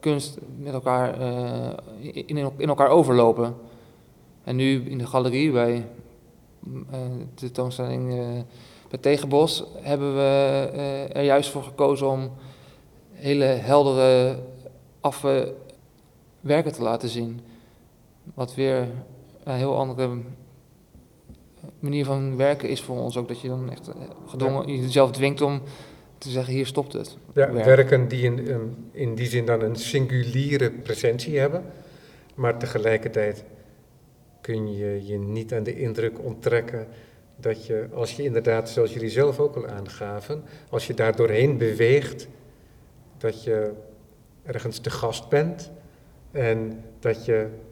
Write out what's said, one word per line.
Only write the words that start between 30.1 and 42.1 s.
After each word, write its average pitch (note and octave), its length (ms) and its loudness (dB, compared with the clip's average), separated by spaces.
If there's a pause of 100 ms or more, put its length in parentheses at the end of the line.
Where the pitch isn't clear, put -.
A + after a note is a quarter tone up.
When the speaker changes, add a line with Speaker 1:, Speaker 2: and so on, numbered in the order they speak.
Speaker 2:
presentie B2 680 -2
hebben. D3+ 260 0 (680)
Maar A#2+ 240 0
tegelijkertijd A2 840 0 (960)
kun G#2+ 360 -6
je G2+ 300 -6
je G2+ 120 -4
niet A2 360 -6
aan A2 80 -2
de - 160 -6
indruk A2+ 460 -4
onttrekken A2+ 640 -2 (500)
dat - 300 -4
je, A2+ 280 -4
als A#2 220 -6
je C#3+ 60 -6
inderdaad, A2+ 480 0
zoals A2+ 220 2
jullie A2+ 180 -6
zelf C3+ 300 2
ook D3 160 0
al A#2 100 -6
aangaven, G#2 760 -10 (280)
als A#2 160 -2
je A#2+ 80 -6
daar A2+ 220 2
doorheen A#2 420 4
beweegt, A#2 680 2 (920)